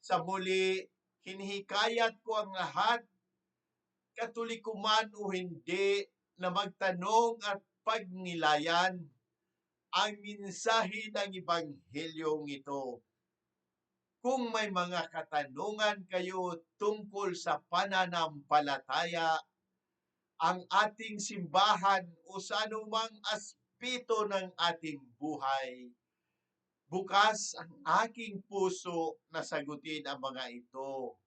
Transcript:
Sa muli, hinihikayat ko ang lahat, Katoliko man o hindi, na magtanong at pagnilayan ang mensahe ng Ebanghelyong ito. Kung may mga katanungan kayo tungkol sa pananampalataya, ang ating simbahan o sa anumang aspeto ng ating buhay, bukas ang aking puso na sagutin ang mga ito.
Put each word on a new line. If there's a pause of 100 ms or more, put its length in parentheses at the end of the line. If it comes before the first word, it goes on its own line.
Sa
muli, (400)
hinihikayat
ko
ang
lahat, (1120)
Katoliko
man
o
hindi, (400)
na
magtanong
at (240)
pagnilayan (960)
ang
mensahe
ng (160)
Ebanghelyong
ito. (1120)
Kung
may
mga
katanungan
kayo (240)
tungkol
sa
pananampalataya, (1040)
ang
ating
simbahan (160)
o
sa
anumang (160)
aspeto
ng
ating (240)
buhay, (960)
bukas
ang (340)
aking
puso
na
sagutin
ang
mga
ito.